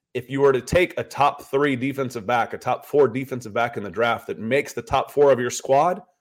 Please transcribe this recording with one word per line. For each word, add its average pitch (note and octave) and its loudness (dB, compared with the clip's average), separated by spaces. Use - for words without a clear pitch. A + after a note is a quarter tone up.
if B2+ -8
you C#3 -2
were C#3 6
to B2 2
take E3+ 0
a - -6
top - 0
three C#3 0
defensive B2 -6
back, A#2+ 0
a G#2 -10
top - -4
four C#3+ 4
defensive B2+ -8
back A#2 -2
in G#2+ -6
the G2+ -10
draft A2+ -2
that G#2 -8
makes C3 -2
the A#2 -8
top - -2
four C#3+ 6
of A#2+ 2
your A#2+ -2
squad, E3 0